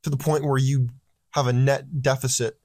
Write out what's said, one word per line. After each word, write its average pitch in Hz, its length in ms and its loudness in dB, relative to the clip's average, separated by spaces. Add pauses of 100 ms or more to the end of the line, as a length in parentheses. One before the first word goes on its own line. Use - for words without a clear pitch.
to 156 60 -4
the 143 80 -2
point 151 260 0
where 139 140 0
you 131 320 0 (420)
have 135 160 0
a 123 60 2
net 139 480 0
deficit 127 640 -2